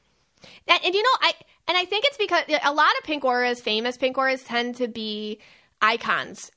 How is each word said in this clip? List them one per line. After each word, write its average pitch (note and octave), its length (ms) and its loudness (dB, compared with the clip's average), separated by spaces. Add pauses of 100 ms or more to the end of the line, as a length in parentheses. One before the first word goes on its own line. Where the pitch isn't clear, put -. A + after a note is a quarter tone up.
(680)
And, E4+ 160 4
and, F4+ 100 0
you G4+ 80 2
know, A#4+ 80 2 (120)
I, E4 120 2 (340)
and E4+ 100 0
I F4+ 80 0
think G4+ 200 0
it's C#5+ 120 0
because F4 260 0 (200)
a D4 100 2
lot D4+ 240 4
of C5 80 -6
pink D4 180 -4
auras, B3 380 0
famous A#3 360 -2
pink C4 200 0
auras, C4 260 0
tend A#3+ 320 -4
to B3 120 -2
be G#3+ 520 -8 (420)
icons, G#3+ 760 -2